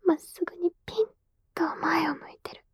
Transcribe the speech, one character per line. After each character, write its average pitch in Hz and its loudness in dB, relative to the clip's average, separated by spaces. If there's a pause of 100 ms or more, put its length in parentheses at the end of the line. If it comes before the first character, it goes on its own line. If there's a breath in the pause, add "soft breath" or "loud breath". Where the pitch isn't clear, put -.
ま 349 8
っ 302 2
す - -6
ぐ - -10
に 349 2 (140)
ピ - -12
ン 440 4 (500)
と 330 0
前 160 2
を 294 -2
向 - -16
い - -20
て - -14
る。 - -20 (100)